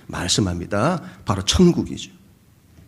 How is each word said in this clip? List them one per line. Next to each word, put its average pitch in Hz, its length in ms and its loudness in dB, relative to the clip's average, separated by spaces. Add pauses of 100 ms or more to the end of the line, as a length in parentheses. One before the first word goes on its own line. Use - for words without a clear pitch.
말씀합니다. 98 960 -2 (220)
바로 95 200 -2
천국이죠. - 680 2 (760)